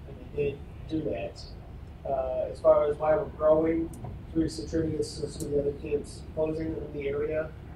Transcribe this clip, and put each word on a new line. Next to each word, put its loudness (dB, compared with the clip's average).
and -12
they 0
did 0
do 0
that. -6
Uh, 0
as -8
far 8
as 0
why 4
we're 0
growing, 4
Teresa 0
attributed 0
this -4
to -4
some -6
of -4
the 4
other 2
kids -4
closing 0
in -6
the -4
area, 0